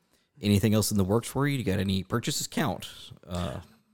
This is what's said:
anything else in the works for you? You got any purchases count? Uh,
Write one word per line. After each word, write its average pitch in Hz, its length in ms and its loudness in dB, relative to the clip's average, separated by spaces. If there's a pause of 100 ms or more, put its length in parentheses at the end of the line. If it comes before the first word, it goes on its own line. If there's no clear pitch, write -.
(420)
anything 104 340 4
else 107 160 2
in 107 60 0
the 101 60 4
works 104 240 2
for 135 200 0
you? 139 100 0
You 120 60 -4
got 95 160 0
any 95 240 0
purchases 120 420 -4
count? - 420 -4 (400)
Uh, 87 320 -4 (340)